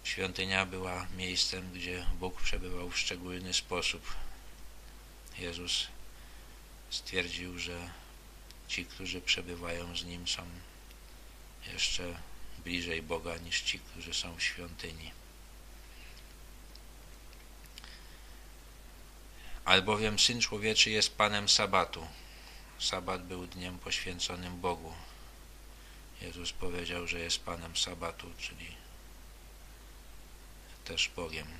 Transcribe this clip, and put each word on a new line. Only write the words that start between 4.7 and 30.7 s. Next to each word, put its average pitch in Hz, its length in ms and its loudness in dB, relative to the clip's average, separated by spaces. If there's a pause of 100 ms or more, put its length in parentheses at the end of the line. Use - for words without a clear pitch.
Jezus 90 480 0 (1040)
stwierdził, 87 680 0
że 87 320 -4 (760)
ci, - 180 -2
którzy 90 340 -4
przebywają 87 760 0
z 87 80 -2
Nim, 87 240 -4
są - 140 0 (1300)
jeszcze 87 460 2 (460)
bliżej 85 380 2
Boga 82 340 0
niż 85 260 0
ci, - 160 2
którzy 85 360 -6
są 87 220 0
w - 60 0
świątyni. 82 680 -2 (4000)
„Albowiem 104 540 8
Syn 120 220 8
Człowieczy 110 500 6
jest 107 260 6
Panem 104 320 6
Sabatu”. 95 580 8 (720)
Sabat 92 480 0
był 90 200 -4
dniem 90 320 -6
poświęconym 90 840 0
Bogu. 80 320 2 (1300)
Jezus 87 320 -2
powiedział, 87 540 2
że 85 120 2
jest 85 200 2
Panem 85 380 -4
Sabatu, 85 640 0
czyli - 460 -8 (2000)